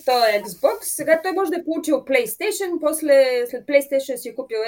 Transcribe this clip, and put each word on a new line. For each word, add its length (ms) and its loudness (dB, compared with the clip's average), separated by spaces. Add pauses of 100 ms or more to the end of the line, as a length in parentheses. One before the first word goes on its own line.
този 380 2
Xbox, 380 0
сега 420 0
той 80 -2
може 200 -2
да 60 -2
е 60 -6
получил 320 -2
PlayStation, 880 -2
после 680 2
след 160 -10
PlayStation 500 0
си 140 -10
е 60 -14
купил 220 -8 (100)